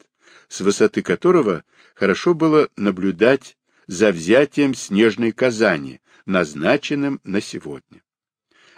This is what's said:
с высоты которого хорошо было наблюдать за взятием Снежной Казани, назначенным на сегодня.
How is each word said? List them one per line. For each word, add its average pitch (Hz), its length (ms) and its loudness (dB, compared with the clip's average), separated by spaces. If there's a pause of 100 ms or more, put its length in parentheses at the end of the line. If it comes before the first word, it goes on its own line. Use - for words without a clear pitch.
(480)
с - 120 -16
высоты 101 420 2
которого 107 600 0 (300)
хорошо - 400 0
было 156 420 2
наблюдать 98 800 0 (300)
за 98 260 2
взятием 127 640 2
Снежной 110 580 0
Казани, 101 680 -2 (260)
назначенным 101 960 -2
на 101 160 -4
сегодня. - 640 -16 (760)